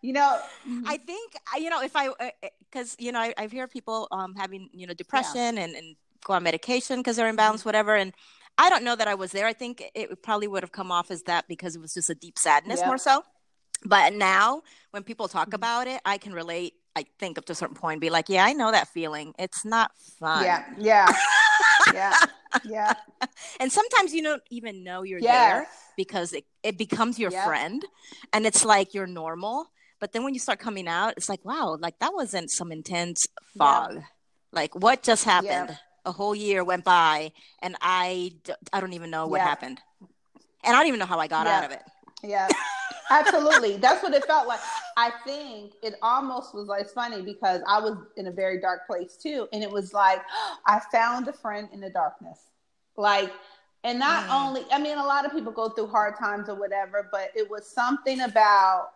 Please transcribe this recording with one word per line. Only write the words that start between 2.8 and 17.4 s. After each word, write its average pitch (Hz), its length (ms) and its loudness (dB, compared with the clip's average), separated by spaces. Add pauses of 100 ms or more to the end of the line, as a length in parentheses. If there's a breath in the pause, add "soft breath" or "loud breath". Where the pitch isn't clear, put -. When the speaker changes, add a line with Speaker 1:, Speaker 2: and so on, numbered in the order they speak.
Speaker 2:
you 240 140 -8
know, 240 80 -2
I, 226 180 -2
I've 214 140 -8
heard 254 180 -10
people, 220 400 -8
um, 190 240 -8
having, 190 380 -12
you 180 140 -18
know, 175 40 -14
Speaker 1:
Yeah. 175 40 -10
Speaker 2:
depression 240 640 -2
and, 170 160 -6
and 160 220 -16 (280)
go 196 100 -2
on 175 80 2
medication 247 600 -2
'cause 240 140 -2
they're 226 160 0
imbalanced, 214 280 2
Speaker 1:
Mm-hmm. 220 80 -6
Speaker 2:
whatever. 214 280 2
And 190 160 0 (460 soft breath)
I 339 100 8
don't 277 160 4
know 240 120 0
that 214 120 0
I 202 60 0
was 190 180 -8
there. 196 140 -2
I 226 60 0
think 240 300 -12 (120)
it - 280 -10
probably 208 260 -2
would 190 140 -4
have 180 100 -14
come 185 200 -8
off 175 180 0
as 170 140 -10
that 170 240 -2
because 170 280 -10
it 165 40 -16
was 160 140 -14
just 175 160 -4
a 165 40 -4
deep 156 240 -16
sadness 156 420 2
Speaker 1:
Yep. 180 60 2
Speaker 2:
more 262 120 0
so. 277 240 2 (600)
But 190 300 6
now 202 480 2 (300 soft breath)
when 202 100 -10
people 233 260 -8
talk 185 200 -4
Speaker 1:
Mm-hmm. 208 80 -8
Speaker 2:
about 233 320 -2
it, 262 160 -8
I 202 140 0
can 202 140 -14
relate, 170 420 -8 (220)
I 156 80 -6 (140)
think, 170 200 -8
up 151 80 -12